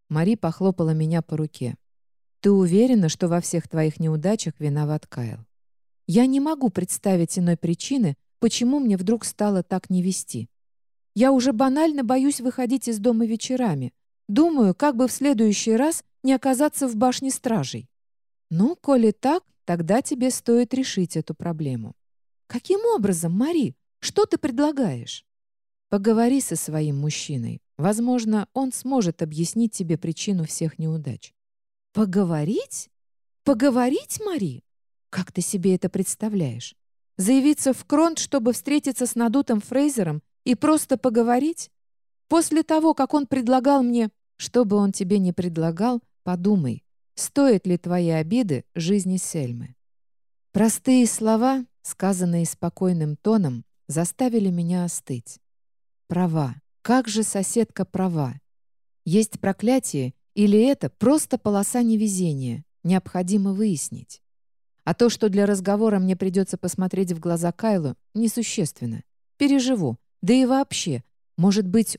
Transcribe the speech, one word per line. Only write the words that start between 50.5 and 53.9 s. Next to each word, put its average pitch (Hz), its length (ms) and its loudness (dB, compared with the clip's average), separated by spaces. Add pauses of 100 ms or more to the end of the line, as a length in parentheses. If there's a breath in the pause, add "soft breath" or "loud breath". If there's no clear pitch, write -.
Простые 233 540 4
слова, 233 600 0 (160)
сказанные 180 640 0
спокойным 170 720 -2
тоном, 175 480 0 (220)
заставили 196 640 -2